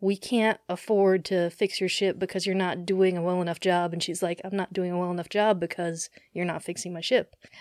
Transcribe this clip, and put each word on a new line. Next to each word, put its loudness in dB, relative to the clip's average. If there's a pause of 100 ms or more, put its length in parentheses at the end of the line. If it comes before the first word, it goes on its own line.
We 2
can't 2 (100)
afford 2
to 2
fix -2
your 0
ship 0
because -4
you're 0
not -2
doing 4
a -2
well 0
enough -2
job." 2
And -4
she's -4
like, -2
"I'm -6
not -4
doing -2
a -2
well -2
enough -6
job 2
because -4 (220)
you're -4
not -4
fixing -8
my -10
ship." 0 (240)